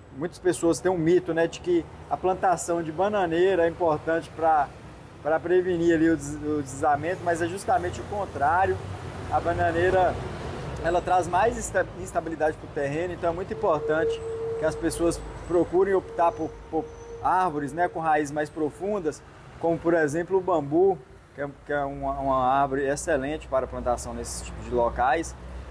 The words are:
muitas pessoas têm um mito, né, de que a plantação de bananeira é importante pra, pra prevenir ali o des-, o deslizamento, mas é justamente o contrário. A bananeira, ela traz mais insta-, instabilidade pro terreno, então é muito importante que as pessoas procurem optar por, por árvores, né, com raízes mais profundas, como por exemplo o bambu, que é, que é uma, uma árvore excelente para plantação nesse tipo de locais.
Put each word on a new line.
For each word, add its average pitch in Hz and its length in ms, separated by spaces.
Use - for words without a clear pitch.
muitas 165 220
pessoas 170 400
têm 185 120
um 185 60
mito, 170 340
né, 165 140
de 165 140
que 180 260
a 180 80
plantação 175 640
de 160 100
bananeira 180 760
é - 20
importante 160 680
pra, 156 320
pra 156 180
prevenir 170 540
ali 160 160
o 160 80
des-, 147 260
o 151 200
deslizamento, 151 600
mas 170 160
é 170 80
justamente 180 540
o - 40
contrário. 185 720
A 151 80
bananeira, 170 760
ela 170 180
traz 175 260
mais 214 300
insta-, 196 300
instabilidade 165 580
pro 147 100
terreno, 156 440
então 170 200
é - 20
muito 190 180
importante 165 680
que 151 60
as 156 100
pessoas 165 440
procurem 180 480
optar 170 360
por, 156 200
por 156 160
árvores, 147 500
né, 175 160
com 175 100
raízes 156 320
mais 151 200
profundas, 160 680
como 165 200
por 165 160
exemplo 165 420
o 185 40
bambu, 175 540
que 135 80
é, 143 80
que 147 80
é 143 100
uma, 139 360
uma 131 260
árvore 135 380
excelente 143 640
para 131 180
plantação 123 480
nesse 117 300
tipo - 180
de 113 80
locais. 120 640